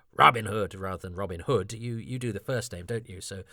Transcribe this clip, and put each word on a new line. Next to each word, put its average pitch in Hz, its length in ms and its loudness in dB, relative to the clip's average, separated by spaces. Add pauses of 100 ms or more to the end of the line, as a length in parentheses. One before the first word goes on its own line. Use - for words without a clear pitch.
(140)
Robin 131 320 8
Hood 101 300 -2
rather 95 320 -6
than 90 80 -8
Robin 90 260 -4
Hood. 98 320 0
You, 117 220 -8
you 113 240 -8
do 123 120 -2
the 98 80 -4
first 123 340 -4
name, 90 120 -10
don't 113 240 -6
you? 92 120 -14
So 95 320 -10